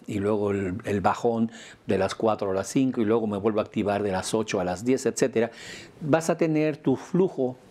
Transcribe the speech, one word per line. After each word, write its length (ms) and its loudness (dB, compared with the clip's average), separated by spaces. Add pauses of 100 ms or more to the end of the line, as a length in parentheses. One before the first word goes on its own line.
y 100 -4
luego 320 0
el, 340 -2
el 160 0
bajón 520 0 (340)
de 120 2
las 180 0
cuatro 340 0
a 40 -2
las 120 -2
cinco 340 0
y 40 2
luego 240 2
me 100 -2
vuelvo 220 2
a 20 -2
activar 400 0
de 80 0
las 240 -2
ocho 240 -2
a 60 -2
las 200 -4
diez, 220 0
etcétera, 460 2 (480)
vas 300 2
a 60 2
tener 400 2
tu 200 2
flujo 600 0 (140)